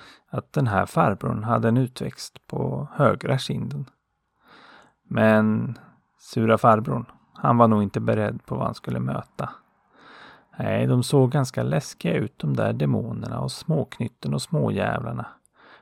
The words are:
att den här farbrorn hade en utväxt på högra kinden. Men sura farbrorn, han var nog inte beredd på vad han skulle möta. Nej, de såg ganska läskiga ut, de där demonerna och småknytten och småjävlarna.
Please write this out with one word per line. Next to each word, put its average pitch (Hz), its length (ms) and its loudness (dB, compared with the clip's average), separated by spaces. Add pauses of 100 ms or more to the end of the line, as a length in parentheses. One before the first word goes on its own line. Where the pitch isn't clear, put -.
(300)
att - 240 -10
den 143 140 2
här 98 180 0
farbrorn 120 580 -2
hade 113 240 2
en 113 100 4
utväxt - 680 -6
på - 460 -4
högra 131 440 2
kinden. 135 480 -6 (1160)
Men 110 760 2 (420)
sura 113 380 2
farbrorn, 120 480 2 (280)
han - 240 2
var 117 100 8
nog 107 160 4
inte 101 160 -2
beredd 113 460 -2
på - 100 -8
vad 131 100 -2
han - 100 -4
skulle - 240 -6
möta. - 500 -6 (1080)
Nej, 113 300 0
de 123 160 4
såg 131 280 4
ganska 127 320 -2
läskiga 156 520 -2
ut, - 240 -4
de 147 160 -2
där 110 180 0
demonerna 117 680 -4
och 131 120 -6
småknytten - 840 -4
och - 80 -2
småjävlarna. 117 840 -4 (560)